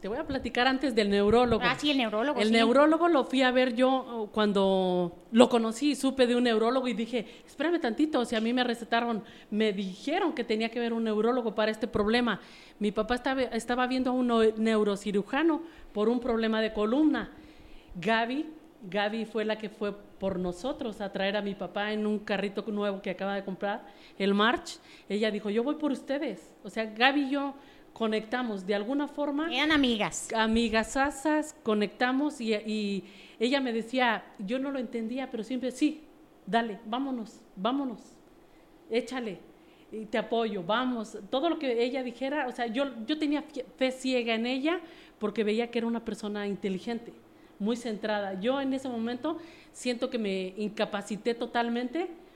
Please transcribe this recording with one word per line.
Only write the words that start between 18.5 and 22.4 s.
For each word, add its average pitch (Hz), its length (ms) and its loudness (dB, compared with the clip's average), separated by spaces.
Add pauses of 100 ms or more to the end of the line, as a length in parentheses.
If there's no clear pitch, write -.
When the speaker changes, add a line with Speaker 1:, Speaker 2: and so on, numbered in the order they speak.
Speaker 1:
Gaby 208 340 -2
fue 220 220 -2
la 214 100 0
que 214 140 -8
fue 202 260 -4
por 190 420 -6
nosotros 214 600 -4
a 196 100 -4
traer 202 280 -2
a - 40 0
mi 202 120 -4
papá 202 380 -4
en 214 140 -2
un 214 120 0
carrito 202 500 -4